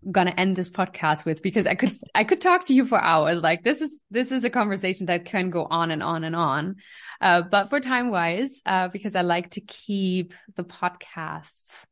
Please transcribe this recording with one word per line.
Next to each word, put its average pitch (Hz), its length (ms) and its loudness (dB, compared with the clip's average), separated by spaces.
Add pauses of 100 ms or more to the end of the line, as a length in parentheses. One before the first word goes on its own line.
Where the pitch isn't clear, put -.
(120)
gonna 180 260 2
end 190 180 2
this 180 140 -4
podcast 160 560 -2
with, 156 160 -2
because 196 240 0
I - 100 2
could, - 180 0 (120)
<laughs> - 100 -12
I 214 80 4
could 349 180 0
talk 359 240 2
to 277 80 2
you 254 120 6
for 247 160 2
hours. 165 400 2
Like, 165 220 2
this 294 180 0
is, 302 200 -8 (100)
this 247 200 -2
is 262 120 0
a 240 60 -2
conversation 196 580 -2
that 175 180 0
can 185 240 -2
go 170 200 -2
on 165 220 0
and 156 120 -4
on 165 200 -2
and 160 120 -4
on. 160 400 0 (440)
Uh, 175 240 6
but 196 260 2
for 285 100 0
time 254 300 -2
wise, 185 560 -2
uh, 185 240 0
because 196 260 -8
I 180 60 2
like 175 300 -2
to 196 100 -10
keep 185 720 -4 (220)
the 180 80 -8
podcasts - 1300 -10